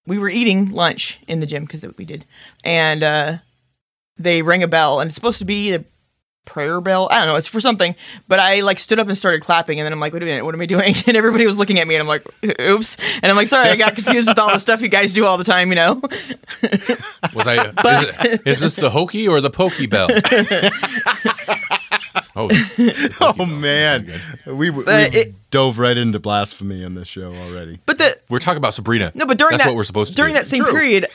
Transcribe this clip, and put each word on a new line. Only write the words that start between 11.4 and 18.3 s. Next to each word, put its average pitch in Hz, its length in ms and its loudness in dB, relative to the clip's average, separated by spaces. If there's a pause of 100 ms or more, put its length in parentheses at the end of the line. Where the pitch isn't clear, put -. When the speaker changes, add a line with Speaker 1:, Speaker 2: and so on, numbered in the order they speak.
Speaker 1:
was 202 120 0
looking 202 200 2
at 160 80 2
me, 160 80 0
and 156 60 2
I'm 151 80 -2
like, 151 160 -2 (360)
"Oops." 202 360 0 (260)
And - 40 2
I'm 196 100 4
like, 220 120 2
"Sorry, 254 200 4
I - 80 4
got 214 180 2
confused 240 340 2
with 220 100 0
all 214 140 4
the 196 80 2
stuff 220 200 0
you 233 80 -2
guys 196 240 2
do 208 140 2
all 185 100 2
the 175 80 -4
time, 180 260 2
you 185 40 0
know?" 180 260 2 (600)
<laughs> 233 720 -4
Speaker 2:
Was 220 120 -2
I, 208 260 2
Speaker 1:
But 240 320 4
Speaker 2:
is - 60 -2 (240)